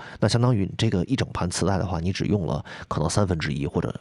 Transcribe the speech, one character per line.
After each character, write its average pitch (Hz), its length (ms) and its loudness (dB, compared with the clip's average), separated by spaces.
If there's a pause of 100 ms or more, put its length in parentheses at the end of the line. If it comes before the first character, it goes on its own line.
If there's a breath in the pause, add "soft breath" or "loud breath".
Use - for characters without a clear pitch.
(200 loud breath)
那 - 100 4
相 117 120 2
当 123 140 4
于 98 100 2
你 87 120 -4
这 107 140 2
个 92 140 2
一 - 120 0
整 - 160 -2
盘 87 180 -2
磁 - 160 -2
带 95 120 2
的 87 80 0
话， 90 140 -4
你 87 120 0
只 - 120 -4
用 98 220 2
了 - 180 -2 (240 loud breath)
可 - 120 -2
能 78 80 2
三 104 180 2
分 87 120 4
之 76 140 -2
一 71 140 -2
或 - 140 0
者 - 200 -2